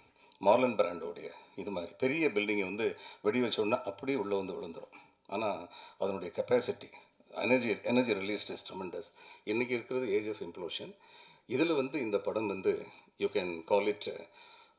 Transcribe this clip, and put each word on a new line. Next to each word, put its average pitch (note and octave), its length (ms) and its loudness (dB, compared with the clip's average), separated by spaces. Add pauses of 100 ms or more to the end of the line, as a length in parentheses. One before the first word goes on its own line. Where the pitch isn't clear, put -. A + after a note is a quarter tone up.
(440)
மார்லன் A#2+ 320 6
பிராண்டோடைய E2+ 560 -2 (240)
இது G2 160 -6
மாதிரி F2 260 -6
பெரிய C#3+ 320 2
பில்டிங்கை G#2 340 0
வந்து G2+ 340 -2 (240)
வெடி A2+ 200 2
வச்சோன்னா A2 400 2
அப்படியே C3 360 -4
உள்ள G2+ 180 0
வந்து F#2+ 180 -2
விழுந்துரும். E2+ 380 -10 (360)
ஆனா G2 400 -2 (300)
அதனுடைய F#2+ 380 -2
கெப்பாசிட்டி, - 560 0 (400)
எனர்ஜி, A2+ 520 2
எனர்ஜி A#2 300 4
released G2 420 -2
is - 180 -8
tremendous. F2 300 -8 (400)
இன்னைக்கு A#2+ 320 0
இருக்கிறது B2+ 320 -2 (100)
age G#2+ 100 0
of G2+ 200 -6
implosion. F#2+ 480 -8 (520)
இதுல D3+ 280 2
வந்து C#3 240 0
இந்த G#2 200 2
படம் G#2 280 0
வந்து F#2+ 380 0 (320)
you - 40 -10
can F2+ 460 0
call G#2 220 4
it, - 200 -4
uh, - 120 -8 (580)